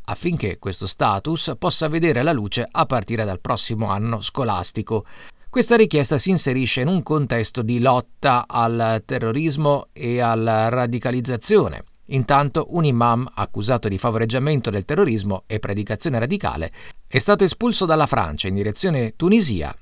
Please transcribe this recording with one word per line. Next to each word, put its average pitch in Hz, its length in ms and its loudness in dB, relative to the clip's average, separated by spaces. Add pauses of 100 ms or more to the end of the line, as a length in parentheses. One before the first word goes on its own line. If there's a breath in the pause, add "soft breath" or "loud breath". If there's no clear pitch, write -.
affinché 110 520 -4
questo 98 300 -6
status 131 720 -2
possa 165 280 -2
vedere 156 360 2
la 165 100 2
luce 110 360 -4
a 160 160 0
partire 113 400 -2
dal 95 160 -4
prossimo 110 480 -4
anno 104 320 -2
scolastico. 107 840 -4 (440 loud breath)
Questa 240 280 4
richiesta 151 400 4
si 180 120 0
inserisce 131 520 0
in 127 60 0
un 180 140 2
contesto 123 600 0
di 120 160 0
lotta 123 680 2
al 117 580 0
terrorismo 139 880 0
e 123 280 -4
alla 113 500 2
radicalizzazione. 123 1120 0 (240)
Intanto 139 640 2
un 170 120 0
imam 120 500 2
accusato 110 540 -2
di 98 100 -2
favoreggiamento 120 720 0
del 101 160 -2
terrorismo 110 640 0
e 107 120 -4
predicazione 107 600 -4
radicale 120 520 -2 (360 loud breath)
è - 100 -2
stato 202 260 4
espulso 214 420 0
dalla 156 200 4
Francia 95 420 -2
in 95 60 -2
direzione 110 640 0
Tunisia 160 680 2